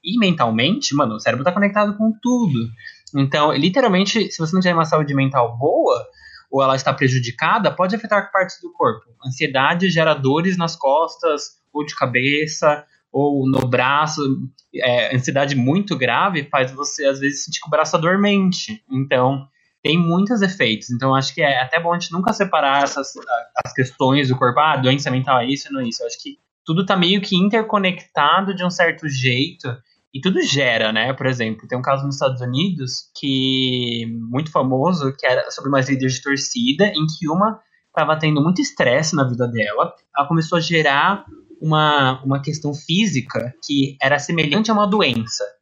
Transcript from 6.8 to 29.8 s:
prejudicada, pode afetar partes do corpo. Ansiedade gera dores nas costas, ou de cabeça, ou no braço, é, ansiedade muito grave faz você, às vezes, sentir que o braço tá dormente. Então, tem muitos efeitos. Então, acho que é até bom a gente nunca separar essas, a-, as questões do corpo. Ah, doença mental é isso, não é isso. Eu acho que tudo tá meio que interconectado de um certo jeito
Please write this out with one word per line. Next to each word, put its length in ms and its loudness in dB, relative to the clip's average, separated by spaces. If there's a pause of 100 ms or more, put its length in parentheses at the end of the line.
prejudicada, 800 0
pode 260 0
afetar 360 -2
partes 280 -2
do 140 -16
corpo. 320 -2 (180)
Ansiedade 680 0
gera 240 4
dores 420 0
nas 180 -4
costas, 840 -2 (120)
ou 140 -4
de 100 -14
cabeça, 880 0 (280)
ou 360 0
no 200 2
braço, 540 0 (520)
é, 420 0
ansiedade 400 0
muito 420 0
grave 520 0
faz 220 0
você, 340 -6
às 140 2
vezes, 260 -4
sentir 140 -8
que 80 -14
o 20 -12
braço 220 0
tá 60 0
dormente. 920 0
Então, 580 0 (360)
tem 140 2
muitos 440 2
efeitos. 480 0
Então, 240 0
acho 200 0
que 80 -4
é 200 2
até 180 -2
bom 140 -2
a 60 -2
gente 120 -8
nunca 200 0
separar 520 2
essas, 340 -6
a-, 300 -6 (180)
as 80 -12
questões 560 2
do 80 0
corpo. 220 2
Ah, 180 4
doença 340 0
mental 280 2
é 80 -2
isso, 260 -4
não 80 -6
é 60 -4
isso. 140 -8
Eu 60 -6
acho 140 -10
que 160 -16 (280)
tudo 200 0
tá 100 2
meio 260 2
que 140 -2
interconectado 1200 0
de 80 -6
um 60 0
certo 400 0
jeito 580 -2 (460)